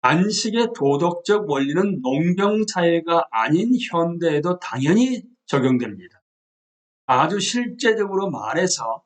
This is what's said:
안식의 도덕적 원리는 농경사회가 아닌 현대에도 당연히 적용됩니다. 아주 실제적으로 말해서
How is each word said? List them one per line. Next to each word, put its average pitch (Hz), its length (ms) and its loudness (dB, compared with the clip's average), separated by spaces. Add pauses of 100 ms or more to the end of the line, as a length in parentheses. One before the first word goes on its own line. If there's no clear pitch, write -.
안식의 208 720 2
도덕적 170 720 0
원리는 147 500 0
농경사회가 170 1300 0
아닌 156 420 2 (180)
현대에도 170 720 0
당연히 208 640 0 (240)
적용됩니다. 120 760 -2 (840)
아주 160 340 2
실제적으로 220 920 0
말해서 117 760 -2